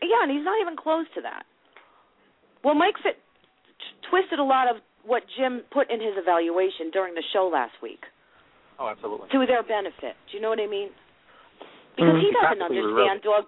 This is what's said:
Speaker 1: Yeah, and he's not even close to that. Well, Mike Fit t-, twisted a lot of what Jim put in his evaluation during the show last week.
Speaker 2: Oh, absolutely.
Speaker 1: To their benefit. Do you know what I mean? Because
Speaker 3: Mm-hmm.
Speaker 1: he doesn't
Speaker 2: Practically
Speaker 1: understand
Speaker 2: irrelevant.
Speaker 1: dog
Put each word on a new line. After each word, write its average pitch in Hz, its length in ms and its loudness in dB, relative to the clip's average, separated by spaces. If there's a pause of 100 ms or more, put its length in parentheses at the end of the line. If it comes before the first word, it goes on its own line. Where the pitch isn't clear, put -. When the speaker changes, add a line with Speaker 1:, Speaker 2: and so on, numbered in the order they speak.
Speaker 1:
Yeah, 403 260 2
and - 20 -2
he's 285 140 -2
not 403 160 0
even 339 160 -4
close 311 380 -2
to 147 100 -8
that. - 220 -12 (1160)
Well, 285 120 4
Mike 349 260 2
Fit - 160 -2
t-, - 800 -20 (160)
twisted 349 260 2
a 285 60 0
lot 262 240 4
of 233 80 2 (320)
what 233 140 0 (160)
Jim 254 240 -2 (100)
put 277 180 2
in 226 140 -4
his 202 160 -2
evaluation 170 720 0
during 185 220 -2
the 165 180 -6
show 190 160 2
last 131 320 0
week. - 220 -14 (760)
Speaker 2:
Oh, 123 140 -4
absolutely. - 400 -10
Speaker 1:
To 262 160 2
their 240 160 2
benefit. 196 540 -6 (100)
Do - 80 -14
you 208 60 -10
know 220 100 -2
what 220 80 -2
I 208 60 -2
mean? 202 240 -6 (1040)
Because - 160 6
Speaker 3:
Mm-hmm. 330 160 4
Speaker 1:
he - 0 -
doesn't 415 320 2
Speaker 2:
Practically - 160 -4
Speaker 1:
understand 208 480 2
Speaker 2:
irrelevant. - 0 -
Speaker 1:
dog 208 240 2